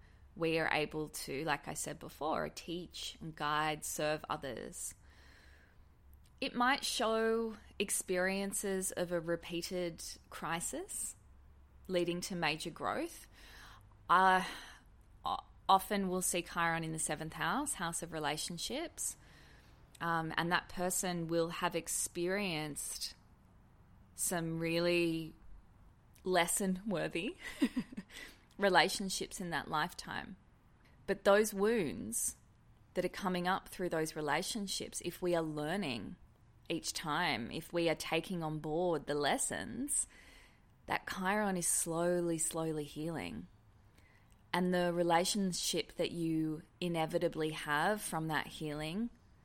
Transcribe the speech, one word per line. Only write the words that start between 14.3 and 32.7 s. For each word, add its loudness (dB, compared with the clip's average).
o-, 0
often 4
we'll 0
see 2
Chiron 0
in -4
the -4
seventh -4
house, 0
house -4
of -8
relationships, -4
um, 0
and 2
that 2
person 0
will 2
have 0
experienced -2
some 0
really 4
lesson-worthy 2
<laughs> -4
relationships 2
in -6
that -2
lifetime. -4
But -2
those 8
wounds 0